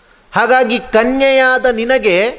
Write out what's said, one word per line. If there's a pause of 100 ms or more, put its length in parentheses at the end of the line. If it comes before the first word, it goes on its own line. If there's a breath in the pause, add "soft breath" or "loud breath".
(320 soft breath)
ಹಾಗಾಗಿ
ಕನ್ಯೆಯಾದ
ನಿನಗೆ (200)